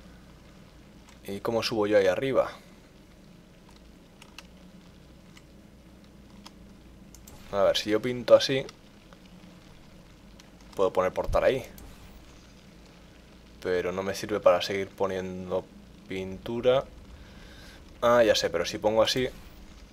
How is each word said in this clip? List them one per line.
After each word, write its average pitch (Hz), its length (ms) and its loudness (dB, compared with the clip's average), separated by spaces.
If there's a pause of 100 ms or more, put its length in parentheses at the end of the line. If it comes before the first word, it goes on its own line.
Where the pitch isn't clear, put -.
(1200)
¿Y 98 140 -8
cómo 113 240 -2
subo 107 240 0
yo 104 120 6
ahí 95 100 6
arriba? 92 420 2 (4000)
A 101 120 2
ver, 85 120 4
si - 140 -2
yo 107 100 4
pinto 123 340 2
así, 135 300 4 (2000)
puedo 92 160 0
poner 92 220 0
portal - 320 0
ahí. 120 180 2 (2000)
Pero 90 300 0
no 95 100 -4
me 95 120 -4
sirve 104 260 -4
para 90 220 6
seguir 98 260 -4
poniendo 92 760 -6 (460)
pintura. 117 760 -2 (1160)
Ah, 120 240 6
ya 104 100 6
sé, - 140 0
pero 85 160 -2
si 95 140 -6
pongo 107 240 4
así 127 260 0 (640)